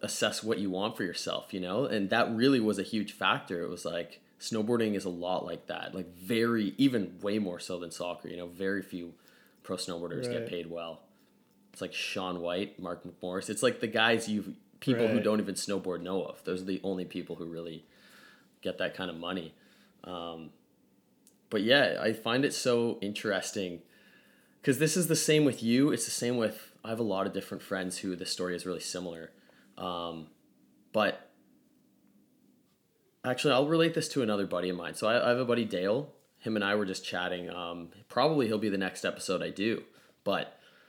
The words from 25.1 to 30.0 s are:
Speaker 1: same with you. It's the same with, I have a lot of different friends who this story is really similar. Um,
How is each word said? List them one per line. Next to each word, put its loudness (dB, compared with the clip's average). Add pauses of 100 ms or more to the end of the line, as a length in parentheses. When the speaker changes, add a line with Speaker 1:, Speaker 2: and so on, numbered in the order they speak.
Speaker 1:
same 6
with 2
you. 6
It's 0
the -4
same 0
with, -2 (120)
I -8
have -2
a 0
lot 2
of -2
different -6
friends -4
who -4
this -6
story -2
is -6
really -4
similar. -8 (440)
Um, -6 (600)